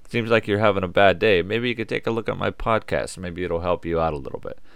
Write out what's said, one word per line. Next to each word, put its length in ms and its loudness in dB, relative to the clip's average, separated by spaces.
it 80 -16
seems 180 -2
like 160 4
you're 140 2
having 240 2
a 60 -2
bad 300 6
day. 220 4
Maybe 280 -2
you 60 -4
could 120 -6
take 180 -4
a 60 0
look 160 -2
at 100 -4
my 140 -2
podcast. 680 -2
Maybe 280 -6
it'll 160 -2
help 240 0
you 120 0
out 140 2
a 60 -4
little 240 -10
bit." 180 -10